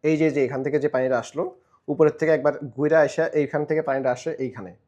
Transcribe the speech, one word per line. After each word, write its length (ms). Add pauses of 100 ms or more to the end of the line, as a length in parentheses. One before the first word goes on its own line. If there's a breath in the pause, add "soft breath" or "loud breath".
এই 120
যে, 140
যে 120
এখান 200
থেকে 180
যে 100
পানিটা 300
আসলো, 180 (500 soft breath)
উপরের 280
থেকে 160
একবার 180 (200)
ঘুরে 300
আইসা 200 (160)
এইখান 280
থেকে 200
পানিটা 280
আসে 140 (140)
এইখানে। 280 (160)